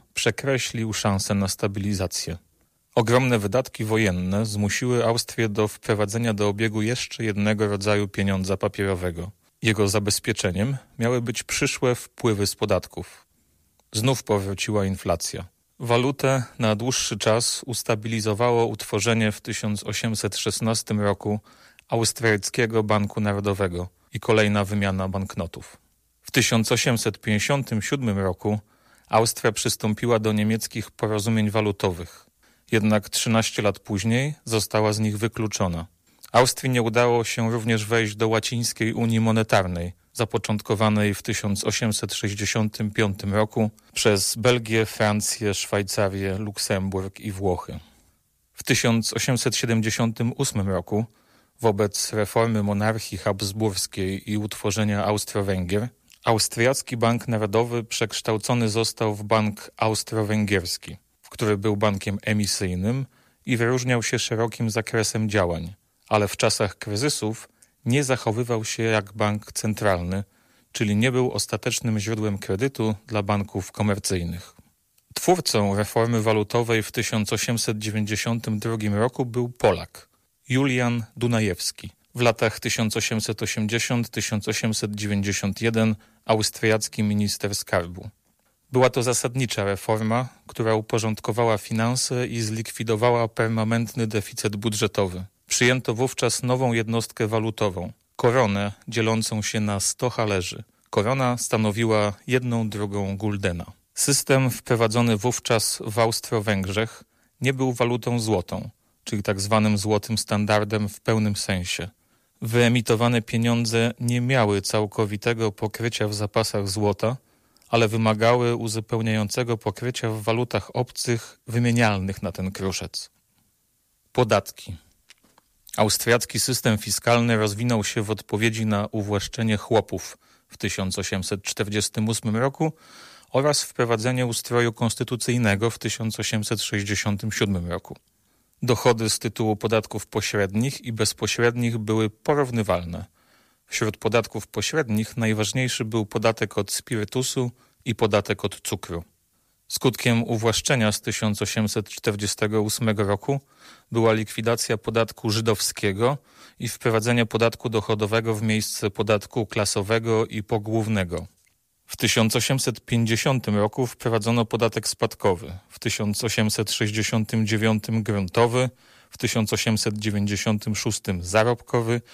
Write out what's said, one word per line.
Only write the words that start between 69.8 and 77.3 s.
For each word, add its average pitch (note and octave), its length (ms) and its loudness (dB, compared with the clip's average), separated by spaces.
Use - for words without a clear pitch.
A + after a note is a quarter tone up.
czyli G#2 240 0
nie B2 160 2
był B2 200 2
ostatecznym A2 640 -2
źródłem G#2+ 400 -2
kredytu A2 560 -2
dla G#2+ 160 -2
banków G2+ 500 -2
komercyjnych. F2+ 840 -2
Twórcą G#2+ 640 2
reformy A2+ 460 2
walutowej A2 600 2
w - 100 -8
tysiąc A2 400 -2